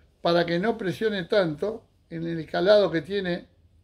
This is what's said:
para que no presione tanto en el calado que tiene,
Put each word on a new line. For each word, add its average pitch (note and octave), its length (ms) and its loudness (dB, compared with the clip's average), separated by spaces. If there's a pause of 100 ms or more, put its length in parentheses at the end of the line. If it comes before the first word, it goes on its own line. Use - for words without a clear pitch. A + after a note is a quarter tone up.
(220)
para E3+ 240 4
que E3+ 120 -2
no A3 200 0
presione G3+ 480 -2
tanto G3 600 0 (240)
en E3 160 -8
el E3 200 -6
calado F#3+ 440 4
que D#3+ 120 -2
tiene, F#3 480 -6 (340)